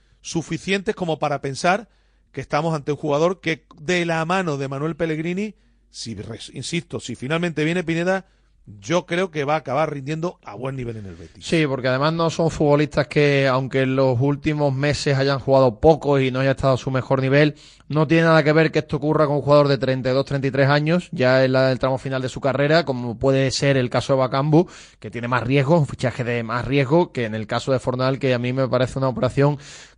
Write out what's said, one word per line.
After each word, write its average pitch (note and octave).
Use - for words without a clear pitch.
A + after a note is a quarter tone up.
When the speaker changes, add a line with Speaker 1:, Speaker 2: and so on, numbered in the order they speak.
Speaker 1:
suficientes F3+
como D#3+
para C#3+
pensar F3
que C3+
estamos D#3
ante D3
un C#3
jugador D#3
que, D#3+
de F3
la D#3+
mano F3
de C#3
Manuel D3
Pellegrini, F3
si A2+
res-, G#2
insisto, E3
si -
finalmente D#3
viene E3+
Pineda, F3
yo A2+
creo F3+
que D3+
va C#3+
a D#3
acabar D3
rindiendo D#3+
a G#2
buen C3
nivel A#2
en G#2
el F2+
Betis. E2+
Speaker 2:
Sí, D#3+
porque C3
además C#3
no E3
son E3
futbolistas D3
que, C#3+
aunque C3
en C3
los C3
últimos C#3+
meses C#3+
hayan C3+
jugado C3
poco C#3+
y C3
no B2+
haya C3+
estado C3+
a B2
su -
mejor C3
nivel, C#3+
no D3+
tiene E3
nada D#3+
que D3+
ver D#3
que D#3
esto D3+
ocurra D3
con C#3+
un C#3+
jugador D3
de C#3
treinta C3
y B2+
dos, C3+
treinta C#3
y C3
tres C3+
años, D3+
ya B2+
en C3
la, C3
el B2+
tramo C3
final C3
de B2+
su A#2+
carrera, C#3+
como B2
puede C3+
ser C#3
el B2
caso C3
de C3
Bakambu, D3
que G#2+
tiene A#2+
más B2
riesgo, C#3
un D3
fichaje -
de A#2+
más A2+
riesgo C#3
que B2
en A2
el A2
caso A#2+
de C3
Fornal, C3
que B2+
a A#2+
mí B2
me C3
parece B2
una C3+
operación C#3